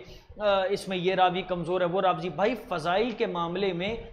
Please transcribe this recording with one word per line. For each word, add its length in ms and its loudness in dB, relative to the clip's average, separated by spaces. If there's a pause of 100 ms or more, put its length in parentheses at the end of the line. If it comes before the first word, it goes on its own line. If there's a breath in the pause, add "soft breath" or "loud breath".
(400 loud breath)
अ, 320 4
इसमें 240 -2
ये 180 2
रावी 300 4
कमज़ोर 380 -2
है, 60 2
वो 120 0
रावी, 320 2
भाई 220 0
फ़ज़ाइल 580 0
के 160 -2
मामले 460 -2
में 380 -6